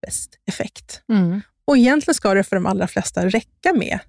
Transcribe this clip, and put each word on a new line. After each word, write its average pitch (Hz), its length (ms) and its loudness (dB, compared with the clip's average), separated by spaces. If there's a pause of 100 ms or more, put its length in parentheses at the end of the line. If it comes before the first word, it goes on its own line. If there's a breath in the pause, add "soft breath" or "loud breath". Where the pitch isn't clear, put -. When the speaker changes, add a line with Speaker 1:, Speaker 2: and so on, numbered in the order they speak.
Speaker 1:
bäst - 240 -10 (160)
effekt. - 560 -10 (100)
Speaker 2:
Mm. 190 280 2 (240)
Speaker 1:
Och 285 140 2
egentligen 285 360 4
ska 196 200 0
det 190 100 4
för - 120 -4
de 180 100 -2
allra 190 220 -2
flesta 180 400 -2
räcka 226 460 -2
med - 240 -2 (100)